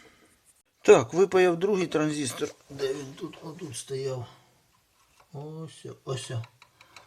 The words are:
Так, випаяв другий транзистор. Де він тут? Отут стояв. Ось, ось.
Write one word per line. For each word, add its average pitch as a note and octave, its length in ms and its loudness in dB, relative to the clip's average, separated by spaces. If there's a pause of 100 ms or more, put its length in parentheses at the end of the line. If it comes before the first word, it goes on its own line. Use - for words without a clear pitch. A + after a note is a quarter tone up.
(840)
Так, D3+ 320 8
випаяв F#3 440 4
другий F#3 280 0
транзистор. D3+ 680 -2 (160)
Де C3+ 240 -4
він C#3 200 -12
тут? - 280 -12
Отут D#3 340 -12
стояв. C3 500 -8 (1040)
Ось, D#3 540 -12 (180)
ось. B2+ 260 -6 (760)